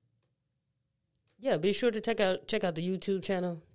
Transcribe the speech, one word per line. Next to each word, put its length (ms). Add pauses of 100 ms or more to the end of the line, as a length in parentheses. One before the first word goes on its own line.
(1400)
yeah, 180
be 160
sure 180
to 100
check 200
out, 280
check 160
out 100
the 120
YouTube 360
channel, 400 (120)